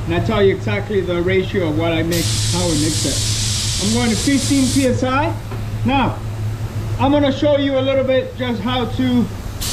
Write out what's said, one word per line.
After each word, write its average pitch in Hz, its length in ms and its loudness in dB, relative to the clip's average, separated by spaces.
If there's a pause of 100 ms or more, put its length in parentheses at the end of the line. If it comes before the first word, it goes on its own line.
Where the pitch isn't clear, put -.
and 165 80 0
I 175 100 0
tell 214 180 0
you 190 120 6
exactly 202 460 -2
the 175 220 0
ratio 185 460 0
of 151 100 0
what 165 140 0
I 160 100 0
mix, 165 500 0
how 175 120 0
I 165 160 0
mix 156 240 0
it. - 840 -2
I'm 220 80 2
going 240 160 2
to 202 60 2
fifteen 277 560 2
P 262 140 4
S 247 160 0
I. 269 300 0 (520)
Now, 247 340 2 (800)
I'm 269 140 2
gonna 285 200 4
show 294 260 2
you 277 200 0
a - 40 2
little 269 220 2
bit 262 320 0
just 240 240 -4
how 247 240 -2
to 247 420 0 (460)